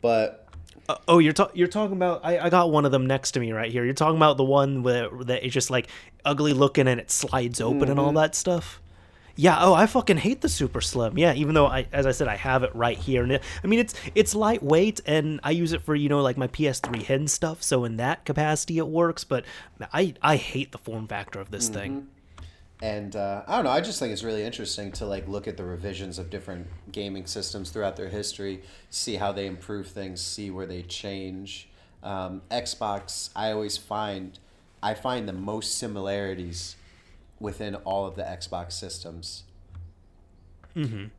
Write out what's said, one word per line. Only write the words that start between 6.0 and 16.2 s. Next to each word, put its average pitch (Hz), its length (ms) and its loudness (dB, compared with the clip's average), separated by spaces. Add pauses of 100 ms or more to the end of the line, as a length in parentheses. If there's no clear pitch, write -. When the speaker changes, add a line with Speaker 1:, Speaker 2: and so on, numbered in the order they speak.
Speaker 2:
ugly 147 280 4
looking 135 340 6
and 123 120 4
it - 120 -6
slides 123 500 0
open 131 280 2
and 139 100 2
all 143 80 4
Speaker 1:
Mm-hmm. 147 100 2
Speaker 2:
that 156 180 4
stuff? - 460 -2 (540)
Yeah, 156 260 8
oh, 180 120 10
I 175 120 8
fucking 208 320 4
hate 208 240 0
the - 80 0
super 127 320 -2
slim. 113 360 -2
Yeah, 160 160 6
even 147 200 2
though 147 140 8
I, 127 260 0
as 139 120 2
I 135 60 4
said, 131 160 0
I 107 80 0
have 131 280 2
it - 120 -2
right 117 220 2
here. 123 260 0
And 123 100 2
it, 160 100 0 (200)
I - 40 0
mean, 220 120 6
it's, 233 140 0 (220)
it's 208 200 4
lightweight, 208 680 4
and 151 380 2
I 143 80 0
use 170 200 0
it 165 120 -4
for, 151 120 0
you 147 140 2
know, 143 120 4